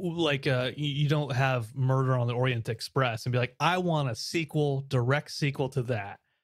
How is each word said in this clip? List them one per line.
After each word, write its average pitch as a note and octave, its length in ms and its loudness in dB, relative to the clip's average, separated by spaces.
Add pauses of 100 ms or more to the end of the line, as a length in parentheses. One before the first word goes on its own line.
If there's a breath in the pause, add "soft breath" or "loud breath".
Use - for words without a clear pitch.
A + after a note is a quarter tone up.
(100)
w-, E3+ 120 -2
like, C#3+ 240 2
uh, B2+ 240 0
y-, - 60 -10
you C#3+ 320 0
don't D3 240 0
have B2 420 0
Murder C3 420 2
on A#2+ 120 0
the A#2+ 60 -2
Orient B2 340 0
Express A#2+ 580 -2
and B2 60 -2
be B2 60 2
like, B2 200 -2
"I E3+ 200 2
want D#3 320 0
a A2 40 -2
sequel, D3 760 -2
direct C3+ 440 2
sequel C#3 380 -2
to C3 140 -2
that," G#2 360 -6 (240)